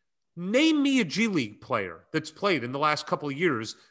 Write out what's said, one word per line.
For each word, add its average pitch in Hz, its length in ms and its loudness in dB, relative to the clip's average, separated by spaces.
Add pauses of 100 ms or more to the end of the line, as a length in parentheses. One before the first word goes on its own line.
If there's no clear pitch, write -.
(360)
Name 277 460 2
me 269 180 4
a 220 40 4
G 175 220 -2
League 135 360 -2
player 92 500 -4
that's - 180 -4
played 165 340 0
in 123 80 -6
the 139 60 -4
last 151 280 0
couple 147 240 -4
of 135 60 -6
years 135 400 0 (140)